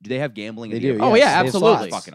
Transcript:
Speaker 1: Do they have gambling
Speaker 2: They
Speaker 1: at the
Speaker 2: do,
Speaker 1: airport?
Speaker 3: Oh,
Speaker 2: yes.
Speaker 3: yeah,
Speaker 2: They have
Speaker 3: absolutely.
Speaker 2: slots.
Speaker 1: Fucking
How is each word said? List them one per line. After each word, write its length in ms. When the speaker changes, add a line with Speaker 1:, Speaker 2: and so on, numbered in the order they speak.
Speaker 1:
Do 80
they 80
have 160
gambling 360
Speaker 2:
They 60
Speaker 1:
at 60
the 60
Speaker 2:
do, 60
Speaker 1:
airport? 180
Speaker 3:
Oh, 20
Speaker 2:
yes. 100
Speaker 3:
yeah, 60
Speaker 2:
They 60
have 100
Speaker 3:
absolutely. 420
Speaker 2:
slots. 160
Speaker 1:
Fucking 100